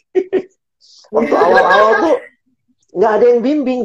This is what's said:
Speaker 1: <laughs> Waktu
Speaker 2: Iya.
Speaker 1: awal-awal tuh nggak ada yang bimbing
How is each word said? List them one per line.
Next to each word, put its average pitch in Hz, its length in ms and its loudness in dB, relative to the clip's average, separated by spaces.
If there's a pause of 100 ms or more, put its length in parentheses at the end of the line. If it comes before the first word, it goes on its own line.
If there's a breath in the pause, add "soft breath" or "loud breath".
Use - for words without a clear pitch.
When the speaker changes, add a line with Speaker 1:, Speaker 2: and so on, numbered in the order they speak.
(140)
Speaker 1:
<laughs> 370 380 -4 (640 soft breath)
Waktu - 160 -2
Speaker 2:
Iya. - 160 0
Speaker 1:
awal-awal 190 440 2 (120)
tuh 320 120 0 (760)
nggak 214 240 0
ada 240 160 2
yang 240 80 2
bimbing 254 460 -4